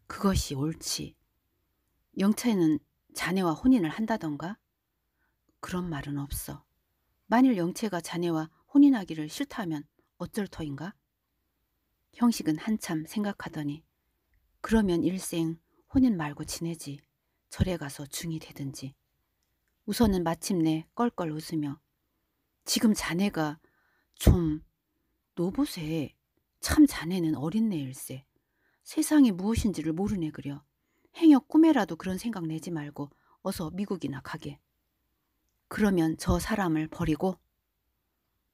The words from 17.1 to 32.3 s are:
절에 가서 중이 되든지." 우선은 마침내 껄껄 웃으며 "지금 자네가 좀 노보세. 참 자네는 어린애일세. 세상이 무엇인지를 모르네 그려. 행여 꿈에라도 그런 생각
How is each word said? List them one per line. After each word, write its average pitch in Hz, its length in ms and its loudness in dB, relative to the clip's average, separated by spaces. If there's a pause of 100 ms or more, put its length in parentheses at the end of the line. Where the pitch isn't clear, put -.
절에 180 280 -2
가서 143 280 -12
중이 160 320 -8
되든지." 135 560 -12 (920)
우선은 196 380 2
마침내 165 680 0
껄껄 208 380 -2
웃으며 151 500 -6 (840)
"지금 220 300 2
자네가 165 680 -2 (540)
좀 160 500 4 (680)
노보세. 165 840 -4 (440)
참 - 260 6
자네는 165 500 0
어린애일세. 147 880 -4 (600)
세상이 302 480 4
무엇인지를 180 600 -2
모르네 185 360 -2
그려. 139 340 -10 (520)
행여 302 240 10
꿈에라도 285 560 6
그런 185 240 -6
생각 196 260 -6